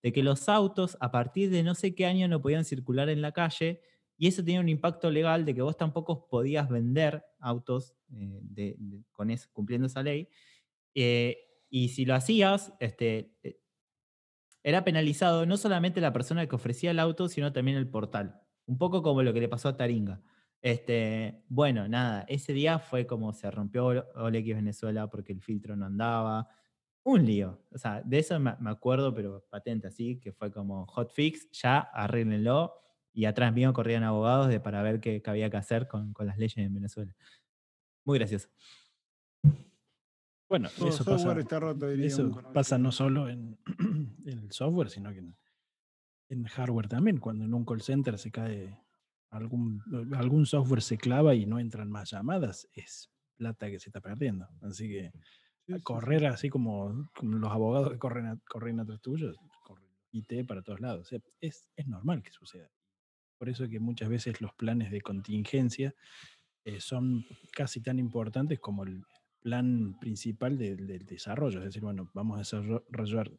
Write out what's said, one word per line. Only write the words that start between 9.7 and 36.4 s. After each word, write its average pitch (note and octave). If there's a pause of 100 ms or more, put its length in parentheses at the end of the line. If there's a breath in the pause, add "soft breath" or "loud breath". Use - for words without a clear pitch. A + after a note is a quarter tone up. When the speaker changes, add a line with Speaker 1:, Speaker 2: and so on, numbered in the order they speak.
Speaker 1:
esa C3+
ley. D3 (640 soft breath)
Eh, A#2+ (320)
y B2+
si C3
lo B2+
hacías, G3
este, A2+ (100)
eh, - (1000)
era E3
penalizado E3
no F3+
solamente F3+
la D3
persona E3
que C3+
ofrecía B2
el E3
auto, E3
sino C#3+
también C3+
el C3
portal. G#2 (240)
Un B2+
poco F3
como C#3
lo A#2+
que A#2
le A#2
pasó A#2+
a C3
Taringa. A2 (400 soft breath)
Este, A2+
bueno, B2
nada, A#2
ese C#3+
día D3+
fue B2
como A2
se G#2
rompió G#2
Ole-, B2+ (120)
Ole A2+
X A2
Venezuela G#2+
porque G#2
el F#2+
filtro G#2
no G2
andaba. A2 (540 soft breath)
Un A3+
lío. G2+
O B2+
sea, G#2+
de B2+
eso D#3+
me, C3
me A2+
acuerdo, B2+
pero G2+
patente G#2+
así, B2
que G2
fue G#2
como G2
hotfix, D3+
ya, C3
arréglenlo. A#2 (380 loud breath)
Y A2
atrás A2+
mío B2+
corrían A#2
abogados A#2
de, A2
para G2+
ver A2
qué, G#2+
qué -
había G#2
que G#2
hacer A#2
con, G#2
con G#2
las G2
leyes A2